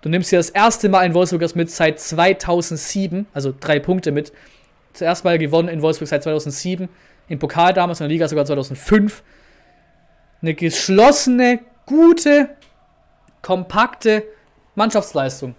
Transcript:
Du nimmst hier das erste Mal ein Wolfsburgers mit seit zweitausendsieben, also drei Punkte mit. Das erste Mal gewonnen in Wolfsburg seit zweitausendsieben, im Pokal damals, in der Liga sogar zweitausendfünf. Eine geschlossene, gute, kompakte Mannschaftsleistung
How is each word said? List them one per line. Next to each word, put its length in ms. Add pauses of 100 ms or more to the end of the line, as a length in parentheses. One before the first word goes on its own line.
Du 80
nimmst 200
hier 100
das 100
erste 400
Mal 100
ein 140
Wolfsburgers 420
mit 160
seit 280
zweitausendsieben, 1300
also 240
drei 220
Punkte 320
mit. 200 (640)
Das 80
erste 260
Mal 120
gewonnen 280
in 140
Wolfsburg 260
seit 160
zweitausendsieben, 680 (380)
im 120
Pokal 340
damals, 260
in 60
der 80
Liga 140
sogar 180
zweitausendfünf. 760 (1160)
Eine 120
geschlossene, 1040 (260)
gute, 640 (920)
kompakte 840 (520)
Mannschaftsleistung 840